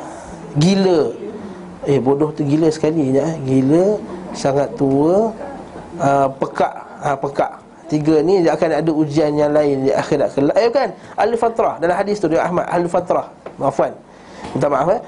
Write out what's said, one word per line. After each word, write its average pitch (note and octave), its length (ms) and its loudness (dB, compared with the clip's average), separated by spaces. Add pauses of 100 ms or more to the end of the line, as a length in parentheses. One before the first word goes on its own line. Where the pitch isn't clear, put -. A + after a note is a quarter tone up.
(600)
gila. F3+ 480 4 (800)
Eh, C#3 80 4
bodoh C#3 360 2
tu D3+ 120 -4
gila D#3 240 2
sekali D3+ 480 0
je, C#3 40 2
eh. D#3+ 120 -2 (120)
Gila, D3 520 4 (360)
sangat C#3 440 0
tua, D#3+ 560 2 (640)
uh, C#3 300 2 (100)
pekak, - 360 -2 (280)
uh, C#3+ 160 -2
pekak. C#3+ 340 -2 (380)
Tiga D3+ 320 2
ni F3 240 4
dia D3+ 80 2
akan D#3+ 240 0
ada D#3+ 160 0
ujian D3+ 400 2
yang D3 160 2
lain C#3+ 400 2
di - 40 2
akhirat C#3 440 0
kelak. C#3+ 160 2
Eh, A#3 160 4
bukan. A#3+ 200 0 (280)
Al-Fatrah. A3+ 640 0
Dalam F3 160 0
hadis G3+ 240 -2
tu, E3 80 2
dia D#3 160 2
Ahmad. E3+ 240 -2
Al-Fatrah. F3 560 0 (320)
Afwan. C#3 360 0 (600)
Minta C3+ 160 0
maaf, C#3+ 240 2
eh. - 140 -4